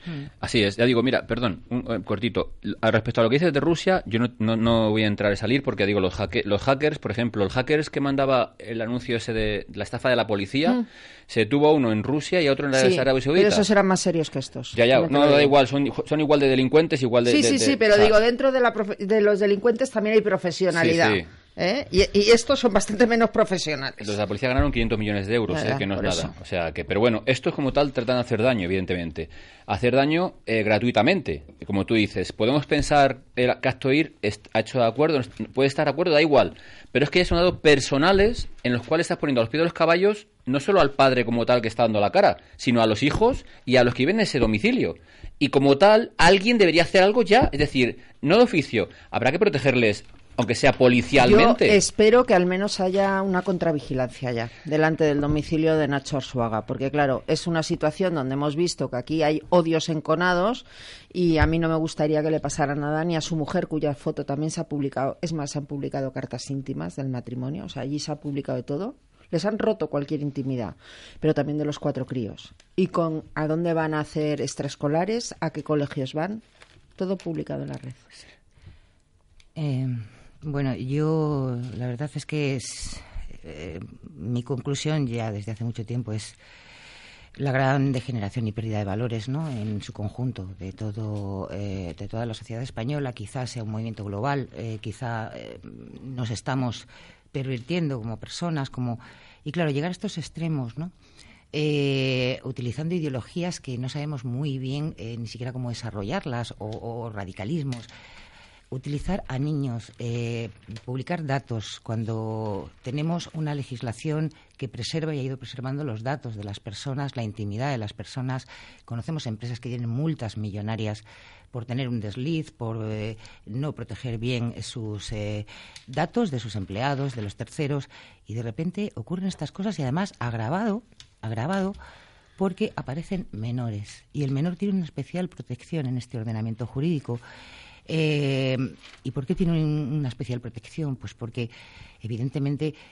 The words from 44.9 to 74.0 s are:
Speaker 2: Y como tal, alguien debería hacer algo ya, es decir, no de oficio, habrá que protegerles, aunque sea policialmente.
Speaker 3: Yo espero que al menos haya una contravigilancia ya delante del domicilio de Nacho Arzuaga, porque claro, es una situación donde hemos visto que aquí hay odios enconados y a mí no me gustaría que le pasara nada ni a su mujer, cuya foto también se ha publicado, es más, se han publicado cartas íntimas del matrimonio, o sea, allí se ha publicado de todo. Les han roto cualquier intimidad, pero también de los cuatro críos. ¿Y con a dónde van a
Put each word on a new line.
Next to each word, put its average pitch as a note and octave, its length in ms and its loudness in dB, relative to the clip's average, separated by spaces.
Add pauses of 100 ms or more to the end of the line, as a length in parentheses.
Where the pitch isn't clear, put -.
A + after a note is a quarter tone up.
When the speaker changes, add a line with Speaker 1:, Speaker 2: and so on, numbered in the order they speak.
Speaker 2:
Y C#3 120 2
como C#3 280 6
tal, G#3+ 400 6
alguien G3 400 6
debería E3+ 240 6
hacer F#3 220 6
algo G#3+ 180 4
ya, A3 300 6
es - 80 -2
decir, C3 400 2 (220)
no D#3+ 160 6
de A#3+ 60 10
oficio, C#3 460 2 (220)
habrá B2 200 2
que E3 80 0
protegerles, C3 640 4 (320)
aunque A#2+ 200 2
sea C3+ 180 4
policialmente. B2+ 920 6
Speaker 3:
Yo G#3+ 60 6
espero A3 520 6
que A#3 80 4
al F3+ 140 6
menos G3 340 -2
haya F#3+ 400 2
una F#3 220 0
contravigilancia C#3 920 -2
ya A#2 160 -4 (160)
delante D#3 400 2
del D3 160 2
domicilio D#3 560 2
de D3+ 100 2
Nacho C#3+ 300 -2
Arzuaga, A2+ 480 -2
porque B2+ 260 -4
claro, C#3+ 360 0
es D#3 200 -2
una E3 160 0
situación E3+ 520 -2
donde C3 180 -2
hemos C#3+ 240 -2
visto D#3+ 320 -2
que B2+ 80 -6
aquí D#3 260 -2
hay D#3 260 0
odios D#3+ 400 2
enconados F3 760 0 (480)
y E3+ 240 2
a D3+ 80 6
mí D#3+ 140 2
no E3 100 0
me D#3+ 60 0
gustaría D#3 480 0
que D#3+ 80 0
le D#3 100 0
pasara C#3+ 340 -2
nada D3+ 300 -2
ni E3+ 100 0
a D#3 60 -2
su E3+ 160 -4
mujer, D#3 300 -2
cuya D3+ 260 -2
foto D#3 320 -6
también D3+ 260 -4
se F3 80 -8
ha D#3+ 80 -6
publicado, C#3 540 -4
es D#3+ 100 -4
más, D#3 200 -6
se D3 80 -4
han C#3+ 80 -10
publicado C#3 440 -6
cartas C3+ 380 -10
íntimas C#3 480 -8
del C3+ 120 -6
matrimonio, B2+ 560 -8
o E3+ 40 -10
sea, B2+ 140 -8
allí C#3+ 160 -4
se D#3 120 -8
ha D3 40 -4
publicado C#3 420 -6
de A#2+ 60 -6
todo. F#3 320 -6 (340)
Les E3+ 160 -2
han G#3+ 120 -2
roto G#3+ 320 -2
cualquier C#3+ 320 -4
intimidad, C3 540 -4 (440)
pero D#3 140 2
también D3 240 -2
de D3+ 80 -2
los D3 140 -6
cuatro C#3 260 -4
críos. - 480 -8 (220)
¿Y F#3 120 2
con D#3+ 360 -2 (100)
a D3+ 140 -4
dónde E3 260 0
van D#3 220 0
a D3+ 60 0